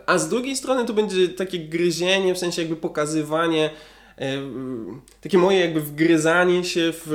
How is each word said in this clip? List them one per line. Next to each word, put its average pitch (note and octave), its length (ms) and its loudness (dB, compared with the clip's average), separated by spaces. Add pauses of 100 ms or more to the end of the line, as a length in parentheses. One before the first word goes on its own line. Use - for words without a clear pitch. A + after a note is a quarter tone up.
a F3 120 2
z D#3 100 0
drugiej B3+ 280 -4
strony C4 300 -2
to A#3 60 -2
będzie F#3+ 360 2
takie F#3 300 -6
gryzienie, F3 760 0
w F3+ 40 -8
sensie F3 240 -4
jakby D#3+ 140 -4
pokazywanie, D#3 960 0 (480)
e, C3+ 200 -4 (840)
takie F3+ 180 2
moje F#3+ 220 6
jakby E3 200 0
wgryzanie E3 840 4
się E3 280 0
w, D#3+ 220 -14